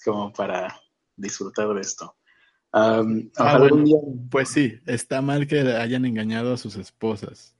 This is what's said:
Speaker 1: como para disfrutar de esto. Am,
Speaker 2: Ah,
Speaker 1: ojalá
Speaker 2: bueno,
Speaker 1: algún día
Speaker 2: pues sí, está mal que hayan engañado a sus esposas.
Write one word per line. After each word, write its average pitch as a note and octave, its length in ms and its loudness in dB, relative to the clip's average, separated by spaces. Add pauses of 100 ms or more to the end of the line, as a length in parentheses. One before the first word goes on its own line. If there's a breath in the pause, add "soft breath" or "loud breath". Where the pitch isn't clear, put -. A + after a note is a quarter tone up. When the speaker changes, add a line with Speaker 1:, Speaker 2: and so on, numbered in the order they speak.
Speaker 1:
como G#2 280 -4
para G2 480 -8 (360)
disfrutar G2+ 580 -6
de G2 60 -4
esto. - 360 -12 (560)
Am, A2 640 2
Speaker 2:
Ah, A#2+ 80 0
Speaker 1:
ojalá C#3+ 160 6
Speaker 2:
bueno, C3+ 40 10 (120)
Speaker 1:
algún D3+ 80 4
día D3+ 120 6 (340)
Speaker 2:
pues C3+ 180 0
sí, B2 380 0
está C3 360 -4
mal C#3+ 240 -2
que D3 140 0
hayan B2 440 0
engañado A2+ 480 -2
a B2 40 -2
sus A2 200 -10
esposas. - 840 -8